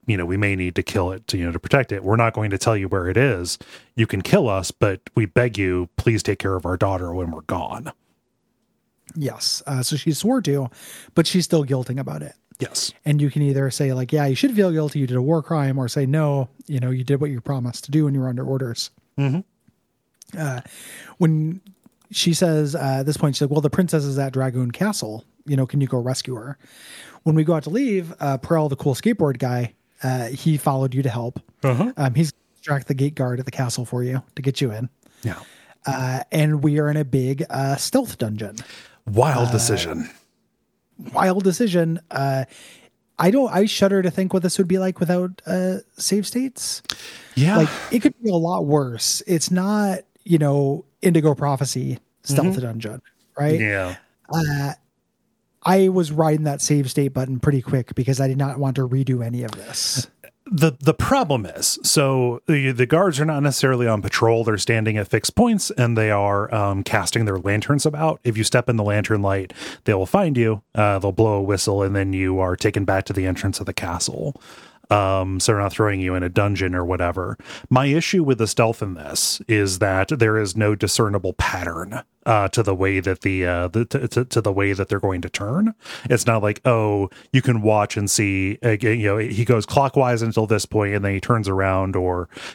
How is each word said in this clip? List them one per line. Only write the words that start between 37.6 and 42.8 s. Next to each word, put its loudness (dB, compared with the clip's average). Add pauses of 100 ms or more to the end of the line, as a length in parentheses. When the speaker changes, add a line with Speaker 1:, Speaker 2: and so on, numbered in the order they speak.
Speaker 2:
stealth -2
dungeon. -6 (500)
Speaker 1:
Wild 2
Speaker 2:
Uh, -2
Speaker 1:
decision. -2 (1040)
Speaker 2:
Wild 2
decision. 2 (100)
Uh, -2 (720)